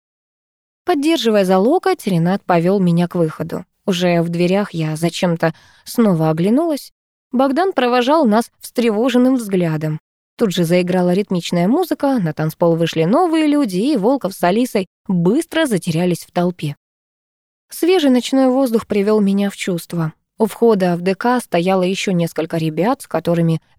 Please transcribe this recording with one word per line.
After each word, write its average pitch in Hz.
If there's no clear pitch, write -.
Поддерживая 277
за 190
локоть, 330
Ренат 180
повёл 180
меня 175
к -
выходу. 170
Уже 175
в 170
дверях 175
я 156
зачем-то 165
снова 170
оглянулась. 233
Богдан 277
провожал 247
нас 220
встревоженным 247
взглядом. 165
Тут 202
же 180
заиграла 180
ритмичная 180
музыка, 277
на 165
танцпол 165
вышли 165
новые 311
люди, 285
и 269
Волков 220
с -
Алисой 202
быстро 214
затерялись 175
в -
толпе. 175
Свежий 330
ночной 262
воздух 254
привёл 208
меня 196
в -
чувство. 165
У 214
входа 190
в 170
Д 190
К 240
стояло 185
ещё 190
несколько 165
ребят, 165
с -
которыми 165